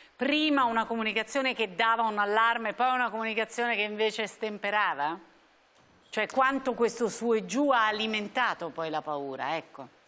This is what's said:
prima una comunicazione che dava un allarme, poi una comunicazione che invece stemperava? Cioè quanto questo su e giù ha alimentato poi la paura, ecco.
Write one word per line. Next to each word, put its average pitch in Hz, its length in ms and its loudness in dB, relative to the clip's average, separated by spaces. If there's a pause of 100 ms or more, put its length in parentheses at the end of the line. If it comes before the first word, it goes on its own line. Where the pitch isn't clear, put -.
(160)
prima 294 480 2
una 226 220 2
comunicazione 226 680 -2
che 202 220 -4
dava 226 280 2
un 214 140 0
allarme, 220 560 2
poi 254 220 2
una 247 160 0
comunicazione 220 640 -2
che 208 80 0
invece 214 420 -2
stemperava? 196 920 -2 (880)
Cioè 214 180 -2
quanto 262 460 2
questo 226 360 0
su 233 240 0
e 214 120 0
giù 262 240 0
ha 233 180 4
alimentato 214 800 -2
poi 160 200 -6
la 156 140 -2
paura, 143 540 -4
ecco. 139 300 -12 (200)